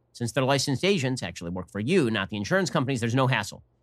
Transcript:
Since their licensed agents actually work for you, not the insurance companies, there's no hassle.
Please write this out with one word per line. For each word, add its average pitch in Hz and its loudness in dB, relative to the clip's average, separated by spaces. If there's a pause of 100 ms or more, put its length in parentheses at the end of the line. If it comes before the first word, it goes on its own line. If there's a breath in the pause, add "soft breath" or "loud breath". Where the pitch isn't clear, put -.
(140)
Since 117 -4
their 135 0
licensed 135 0
agents 135 0
actually 87 -8
work 90 -8
for 98 -6
you, 131 2
not 98 0
the 107 -4
insurance 175 0
companies, 135 0
there's 113 0
no 131 4
hassle. 117 -2 (200)